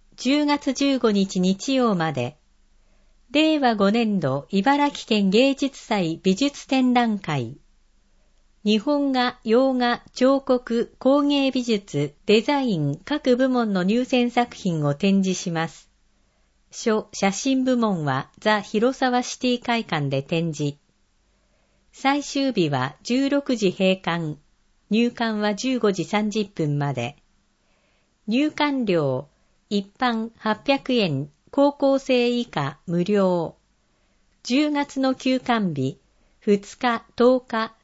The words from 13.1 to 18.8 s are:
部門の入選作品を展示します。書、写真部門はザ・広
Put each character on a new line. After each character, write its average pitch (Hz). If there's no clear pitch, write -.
部 262
門 233
の 185
入 226
選 247
作 240
品 160
を 143
展 196
示 185
し -
ま 165
す。 -
書、 -
写 196
真 262
部 254
門 208
は 135
ザ・ 214
広 226